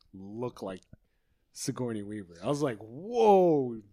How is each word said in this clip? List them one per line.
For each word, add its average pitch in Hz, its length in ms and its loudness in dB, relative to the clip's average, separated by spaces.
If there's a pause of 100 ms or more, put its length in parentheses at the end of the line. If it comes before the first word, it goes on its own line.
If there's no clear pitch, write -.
(120)
look 107 500 -12
like 95 200 -10 (720)
Sigourney 120 500 -6
Weaver. 101 400 -12
I 107 60 -4
was 143 140 -2
like, 120 160 -2
"Whoa." 160 1000 4 (120)